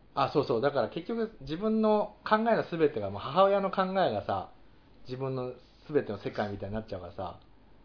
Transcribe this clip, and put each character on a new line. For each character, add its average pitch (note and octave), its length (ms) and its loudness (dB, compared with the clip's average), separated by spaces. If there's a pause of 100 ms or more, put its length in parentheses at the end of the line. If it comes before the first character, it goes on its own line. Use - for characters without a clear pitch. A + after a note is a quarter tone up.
(140)
あ、 C3+ 180 2
そ D3+ 100 2
う B2+ 40 0
そ B2 140 0
う。 - 20 -2
だ C#3 100 2
か C3 120 2
ら A2+ 60 -2
結 E3+ 180 -8
局 A3+ 340 -4
自 C#3+ 160 -6
分 A3 240 2
の G#3+ 420 2
考 G#3+ 140 4
え A3+ 180 2
の D#3 140 2
全 D#3+ 220 4
て A2+ 80 -4
が、 G2+ 100 -2
も G2+ 80 -6
う G2+ 40 -10
母 D3 240 4
親 G3 160 4
の F#3+ 100 -2
考 F#3+ 120 2
え F#3 300 0
が G2+ 120 -2
さ、 G2 260 -4 (560)
自 B2+ 100 -8
分 C3 180 -4
の B2+ 180 -6 (360)
全 C#3+ 160 2
て A2 60 -6
の G2+ 80 -6
世 C3 120 -6
界 G#2 200 -2
み G2+ 60 -6
た G2 100 -8
い - 20 -8
に G#2 60 -6
な A2 60 -4
っ G#2+ 60 -12
ち G2+ 80 -8
ゃ F2+ 40 -8
う - 20 -14
か F2+ 60 -12
ら E2+ 60 -16
さ、 F2+ 260 -10 (460)